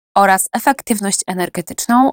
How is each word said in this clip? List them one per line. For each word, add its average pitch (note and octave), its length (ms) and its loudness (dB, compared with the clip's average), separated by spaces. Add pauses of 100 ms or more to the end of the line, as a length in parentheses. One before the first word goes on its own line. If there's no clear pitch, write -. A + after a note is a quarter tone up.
(160)
oraz G3 360 2
efektywność A3 760 -2
energetyczną F#3 880 -2